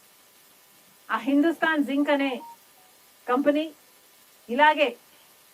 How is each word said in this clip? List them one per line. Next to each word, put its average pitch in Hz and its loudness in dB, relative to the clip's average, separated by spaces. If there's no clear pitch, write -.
ఆ 220 -4
హిందుస్థాన్ 302 2
జింక్ 285 -2
అనే 277 0
కంపెనీ 285 0
ఇలాగే 285 2